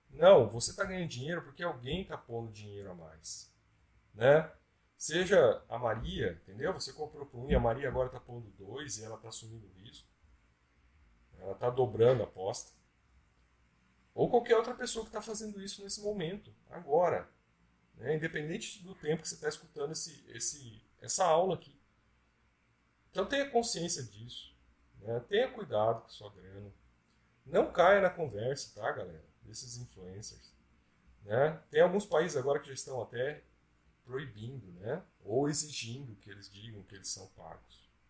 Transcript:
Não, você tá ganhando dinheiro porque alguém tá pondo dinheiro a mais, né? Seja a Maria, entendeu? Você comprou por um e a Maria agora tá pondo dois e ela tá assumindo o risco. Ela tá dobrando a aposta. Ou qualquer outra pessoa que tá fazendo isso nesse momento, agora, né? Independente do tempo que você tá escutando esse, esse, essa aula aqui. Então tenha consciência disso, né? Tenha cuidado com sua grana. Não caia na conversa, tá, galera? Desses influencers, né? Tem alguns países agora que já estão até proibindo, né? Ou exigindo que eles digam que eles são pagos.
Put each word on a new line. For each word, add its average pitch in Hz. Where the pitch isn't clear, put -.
Não, 151
você 117
tá 196
ganhando 185
dinheiro 147
porque -
alguém 156
tá 165
pondo 117
dinheiro 101
a 90
mais, 80
né? 139
Seja 165
a 117
Maria, 120
entendeu? 113
Você -
comprou -
por 120
um 131
e 147
a 127
Maria 120
agora 127
tá 127
pondo 120
dois 107
e 110
ela 110
tá 113
assumindo 113
o 90
risco. -
Ela 95
tá 123
dobrando 123
a -
aposta. -
Ou -
qualquer 233
outra 240
pessoa 233
que -
tá 214
fazendo 214
isso 196
nesse 196
momento, 208
agora, 160
né? 127
Independente 160
do 185
tempo 156
que -
você 175
tá 151
escutando 151
esse, 160
esse, 113
essa -
aula 170
aqui. -
Então 185
tenha 277
consciência 175
disso, 110
né? 117
Tenha 247
cuidado 113
com -
sua 104
grana. 98
Não 165
caia 196
na 185
conversa, 131
tá, 117
galera? 87
Desses 117
influencers, 98
né? 131
Tem 151
alguns 185
países 165
agora 139
que -
já 139
estão 131
até 131
proibindo, 120
né? 127
Ou 127
exigindo 135
que -
eles 98
digam 101
que 92
eles 90
são 95
pagos. -